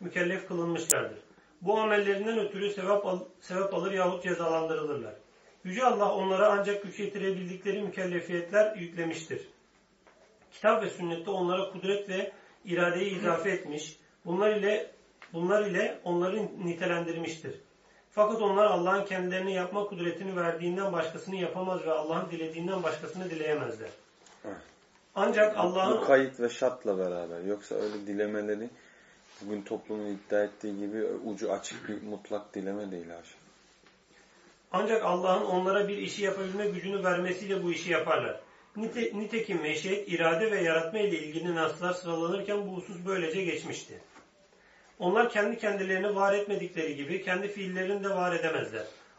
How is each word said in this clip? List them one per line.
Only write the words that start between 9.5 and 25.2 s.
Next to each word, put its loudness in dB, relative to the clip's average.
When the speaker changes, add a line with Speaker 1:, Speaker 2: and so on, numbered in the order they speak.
Speaker 1:
Kitap 4
ve -2
sünnette -4
onlara 0
kudret -2
ve -4
iradeyi 0
izafe 0
etmiş, -6
bunlar 4
ile, 2
bunlar 4
ile 0
onları 0
nitelendirmiştir. -2
Fakat 4
onlar 6
Allah'ın 4
kendilerine -2
yapma -2
kudretini -4
verdiğinden 0
başkasını -4
yapamaz -2
ve 2
Allah'ın 0
dilediğinden -4
başkasını -4
dileyemezler. -2
Speaker 2:
Evet. -10
Speaker 1:
Ancak 6